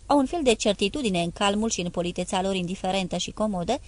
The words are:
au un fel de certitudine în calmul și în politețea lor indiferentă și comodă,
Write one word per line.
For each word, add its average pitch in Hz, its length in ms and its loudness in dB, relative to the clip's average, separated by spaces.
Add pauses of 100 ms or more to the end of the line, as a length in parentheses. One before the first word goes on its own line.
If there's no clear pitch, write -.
au 285 120 6
un 262 80 4
fel 349 160 -2
de 247 120 6
certitudine 202 680 0
în 170 80 -2
calmul 208 400 0
și - 100 -2
în 175 100 -4
politețea 180 520 -2
lor 196 120 0
indiferentă 185 600 -2
și 180 140 -4
comodă, 208 580 -2